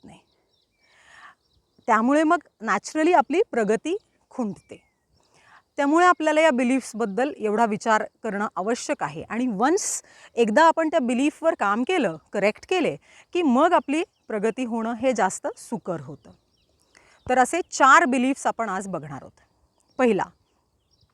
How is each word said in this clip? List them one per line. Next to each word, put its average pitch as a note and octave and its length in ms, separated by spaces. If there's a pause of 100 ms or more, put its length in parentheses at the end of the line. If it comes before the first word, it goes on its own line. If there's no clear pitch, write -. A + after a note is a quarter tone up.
नाही. - 140 (1700)
त्यामुळे B3 360
मग D#4+ 140 (240)
नॅचरली C4 520
आपली E4 380
प्रगती A#3 460 (340)
खुंटते. - 520 (920)
त्यामुळे D4+ 300
आपल्याला D#4 340
या D#4+ 100
बिलीफ्सबद्दल A#3+ 840
एवढा G#3+ 280
विचार G#3+ 400 (180)
करणं G#3 340
आवश्यक A3+ 460
आहे D3 200
आणि A#3 240
वन्स B3+ 560 (320)
एकदा A#3 300
आपण D#4+ 240
त्या D#4+ 120
बिलीफवर C#4 580
काम G#3 240
केलं, B3 340 (160)
करेक्ट G#3 360
केले C4+ 280 (360)
की F4+ 100
मग D4 300
आपली D#4 320 (240)
प्रगती A3 360
होणं A#3 300
हे C4 180
जास्त G#3 340 (100)
सुकर - 440
होतं. C#3 300 (1000)
तर B3+ 100
असे B3+ 220 (100)
चार D4+ 340
बिलीफ्स C4 420
आपण A3+ 220
आज F#3 200
बघणार D3 340
आहोत. - 180 (580)
पहिला, A3 260 (880)